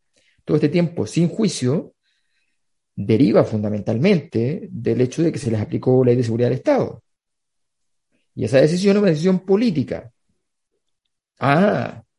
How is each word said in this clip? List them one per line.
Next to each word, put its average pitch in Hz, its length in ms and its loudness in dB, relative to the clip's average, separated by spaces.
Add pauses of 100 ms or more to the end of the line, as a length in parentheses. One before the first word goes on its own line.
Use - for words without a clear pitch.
(440)
todo 160 120 0
este 151 120 2
tiempo 160 380 -2
sin 135 220 0
juicio, 160 680 -4 (1000)
deriva 113 480 4
fundamentalmente 113 1300 -2
del 117 320 -4
hecho 127 200 -2
de 165 80 0
que - 80 -6
se 120 120 -4
les 107 100 -2
aplicó 127 440 2
ley 123 120 4
de 127 80 0
seguridad 113 240 -2
del 127 100 -2
Estado. 214 440 -2 (1300)
Y 123 100 -6
esa 113 160 2
decisión 180 360 2
es 208 60 0
una 196 80 4
decisión 180 300 0
política. 190 720 -2 (1300)
Ah, 180 640 0 (160)